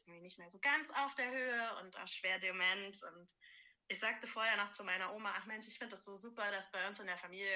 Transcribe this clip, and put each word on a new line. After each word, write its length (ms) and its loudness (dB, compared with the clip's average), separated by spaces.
irgendwie 160 -14
nicht 180 -12
mehr 100 -14
so 100 -16
ganz 300 2
auf 260 2
der 140 0
Höhe 540 0
und 140 -12
auch 100 -6
schwer 320 2
dement. 640 2
Und 320 -14
ich 120 -2
sagte 280 2
vorher 300 6
noch 120 4
zu 160 -2
meiner 280 2
Oma, 220 0
"Ach 120 -2
Mensch, 200 -4
ich 120 -2
find 120 -4
das 140 -8
so 100 -8
super, 360 -2
dass 200 -2
bei 160 0
uns 120 0
in 80 -4
der 100 0
Familie 380 -2